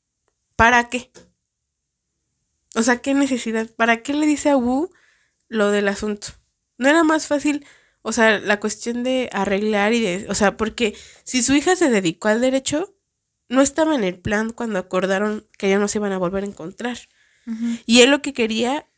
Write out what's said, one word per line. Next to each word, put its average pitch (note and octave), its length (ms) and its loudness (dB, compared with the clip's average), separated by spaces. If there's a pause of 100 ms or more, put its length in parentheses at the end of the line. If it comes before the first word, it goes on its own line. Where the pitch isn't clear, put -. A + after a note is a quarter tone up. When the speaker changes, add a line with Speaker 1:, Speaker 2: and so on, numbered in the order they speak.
(560)
Speaker 1:
¿Para A#3+ 340 2
qué? - 220 -10 (1600)
O A3+ 80 0
sea, A#3+ 180 2
¿qué C#4 120 -2
necesidad? A#3 640 -2
¿Para A#3 280 0
qué C#4+ 100 -6
le D4+ 120 0
dice D4 240 2
a C#4+ 80 4
Wu B3+ 320 0 (580)
lo G#3 240 0
del G3+ 160 0
asunto? G#3 400 -6 (500)
¿No B3+ 120 2
era E4 160 4
más D#4 220 2
fácil, D4 380 -2 (360)
o A3 100 -6
sea, A3 280 4
la G3+ 200 -2
cuestión A#3 440 -6
de B3+ 280 -2
arreglar G3+ 600 0
y A#3 80 2
de, F#3+ 280 -2
o G3 60 -2
sea, F#3+ 220 2
porque G#3+ 360 -4 (300)
si B3+ 180 -2
su C4+ 120 4
hija D4+ 240 4
se E4 120 4
dedicó F#3+ 380 0
al A3 140 2
derecho, C4+ 520 -2 (540)
no B3+ 140 2
estaba D#4 340 2
en A#3 80 0
el F3+ 160 -4
plan G#3+ 320 -2
cuando A3+ 280 -6
acordaron G3 680 -4 (100)
que G3+ 120 -2
ya G3 100 4
no G3+ 80 0
se G#3+ 120 -2
iban G3+ 120 -4
a F#3+ 60 -4
volver F#3+ 260 -2
a G3+ 40 -6
encontrar. G3+ 500 -10 (500)
Speaker 2:
Ujú. A#3 380 -4
Speaker 1:
Y A#3 160 6
él C4 100 6
lo C#4+ 100 2
que C#4 120 -8
quería, A#3 520 -4 (120)